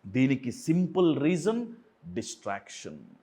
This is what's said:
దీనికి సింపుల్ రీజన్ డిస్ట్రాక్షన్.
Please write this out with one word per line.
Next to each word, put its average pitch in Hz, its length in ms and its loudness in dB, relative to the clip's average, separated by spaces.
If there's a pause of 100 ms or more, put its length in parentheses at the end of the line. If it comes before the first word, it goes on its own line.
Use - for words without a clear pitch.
దీనికి 127 460 2
సింపుల్ 165 680 2
రీజన్ 185 440 0 (480)
డిస్ట్రాక్షన్. 98 840 -8 (240)